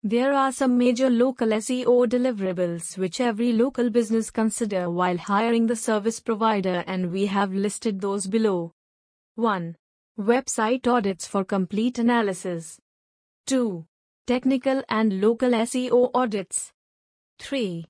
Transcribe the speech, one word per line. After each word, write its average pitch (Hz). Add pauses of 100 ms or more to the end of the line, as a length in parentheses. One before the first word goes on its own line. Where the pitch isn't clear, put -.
There 247
are 269
some 254
major 247
local 240
S 214
E 254
O 247
deliverables 190
which 185
every 240
local 240
business 226
consider 208
while 180
hiring 226
the 233
service 220
provider, 202
and 185
we 196
have 196
listed 196
those 196
below. 190 (640)
One. 185 (440)
Website 233
audits 220
for 196
complete 208
analysis. 202 (720)
Two. 220 (400)
Technical 262
and 220
local 233
S 226
E 254
O 247
audits. 220 (680)
Three. 185